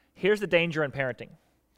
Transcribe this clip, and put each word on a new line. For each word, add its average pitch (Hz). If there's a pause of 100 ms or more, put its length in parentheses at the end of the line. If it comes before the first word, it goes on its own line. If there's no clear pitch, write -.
(140)
Here's 208
the 202
danger 165
in 131
parenting. 131 (480)